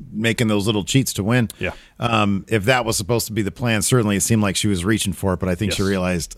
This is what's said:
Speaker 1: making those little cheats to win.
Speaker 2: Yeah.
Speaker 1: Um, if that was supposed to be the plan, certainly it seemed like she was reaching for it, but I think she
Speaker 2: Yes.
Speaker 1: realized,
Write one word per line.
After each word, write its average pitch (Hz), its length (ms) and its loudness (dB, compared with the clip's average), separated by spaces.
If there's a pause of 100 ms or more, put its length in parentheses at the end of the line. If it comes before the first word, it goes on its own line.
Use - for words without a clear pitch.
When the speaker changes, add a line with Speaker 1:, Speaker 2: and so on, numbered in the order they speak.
(120)
Speaker 1:
making 110 360 0
those 104 180 2
little 104 180 0
cheats - 300 0
to 101 100 -2
win. 117 240 2 (100)
Speaker 2:
Yeah. 90 140 -4 (280)
Speaker 1:
Um, 107 480 0
if 107 160 0
that 123 200 2
was 110 120 0
supposed 113 300 -2
to 113 60 -10
be 107 100 -2
the 95 100 -2
plan, 113 300 0
certainly 107 340 2
it 92 60 0
seemed 110 200 2
like 98 140 0
she - 120 0
was 90 160 0
reaching 104 280 0
for 92 220 0
it, 82 60 -4
but 92 80 -2
I 90 60 2
think 95 180 -2
she - 100 -2
Speaker 2:
Yes. 95 80 2
Speaker 1:
realized, 90 480 -2